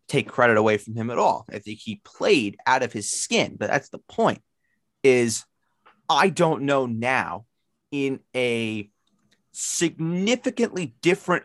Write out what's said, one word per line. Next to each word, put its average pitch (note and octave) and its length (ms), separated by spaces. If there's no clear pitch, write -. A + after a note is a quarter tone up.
take C3 220
credit A#2+ 280
away G#2+ 220
from A2 160
him A2+ 160
at A#2+ 80
all. G3 340
I G#2+ 60
think A2 220
he G#2 240
played B2+ 520
out B2+ 180
of A2+ 80
his G#2 180
skin, - 480
but - 100
that's - 220
the - 80
point, - 420
is B2 420
I D#3+ 220
don't D#3 320
know C#3 240
now A2+ 580
in C#3 300
a A2+ 540
significantly F3+ 1500
different F3 420